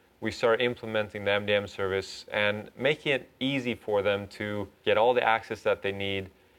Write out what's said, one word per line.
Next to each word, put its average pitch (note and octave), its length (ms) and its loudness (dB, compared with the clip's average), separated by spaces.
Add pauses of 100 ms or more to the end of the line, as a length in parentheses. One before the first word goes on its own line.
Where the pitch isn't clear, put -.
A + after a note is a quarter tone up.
(200)
we A2 100 -4
start A2+ 320 2
implementing A2 640 -4
the G2+ 60 2
M G2+ 120 0
D G#2 80 2
M G2+ 140 2
service F#2+ 680 -4
and G#2 460 0
making D3 340 0
it - 160 -2 (120)
easy B2+ 340 -2
for G#2 260 -2
them G2+ 280 0
to G#2 380 -6 (180)
get G#2 120 4
all A#2 160 6
the A#2+ 100 2
access A2+ 400 2
that G2+ 200 2
they G2 100 -2
need G2 380 -4 (280)